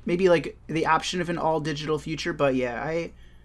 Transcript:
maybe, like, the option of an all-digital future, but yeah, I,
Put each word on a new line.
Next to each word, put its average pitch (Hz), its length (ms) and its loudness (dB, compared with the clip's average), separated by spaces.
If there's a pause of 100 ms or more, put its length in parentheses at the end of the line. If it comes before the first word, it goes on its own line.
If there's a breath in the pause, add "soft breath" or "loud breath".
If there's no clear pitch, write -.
maybe, 175 220 2
like, 170 300 4 (100)
the 156 200 -2
option 160 340 2
of 170 80 -4
an 170 80 -2
all-digital 156 600 -2
future, 160 360 -6
but 143 220 2
yeah, 120 280 -2
I, 165 280 -4 (340 soft breath)